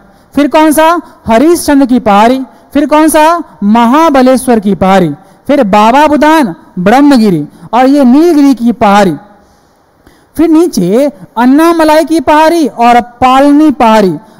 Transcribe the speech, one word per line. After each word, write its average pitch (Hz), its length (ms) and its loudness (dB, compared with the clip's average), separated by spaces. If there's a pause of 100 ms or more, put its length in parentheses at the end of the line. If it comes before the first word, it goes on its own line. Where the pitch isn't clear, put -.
(340)
फिर 285 140 0
कौन 311 240 0
सा? 320 280 0 (260)
हरीशचंद 277 600 0
की 240 120 0
पहाड़ी। 233 460 0 (300)
फिर 294 120 -2
कौन 302 220 0
सा? 320 340 0 (220)
महाबलेश्वर 254 960 0
की 196 140 -2
पहाड़ी। 185 400 -2 (320)
फिर 277 180 0
बाबा 220 420 2
बुदान, 294 480 0 (240)
ब्रह्मगिरी 220 720 0 (240)
और 254 140 0
ये 277 180 2
नीलगिरी 285 500 2
की 233 180 -4
पहाड़ी। 196 440 0 (1200)
फिर 330 120 0
नीचे 285 640 -2 (260)
अन्नामलाई 311 640 0
की 320 160 -2
पहाड़ी 311 480 0
और 240 320 0
पालनी 285 720 0
पहाड़ी 220 460 0 (240)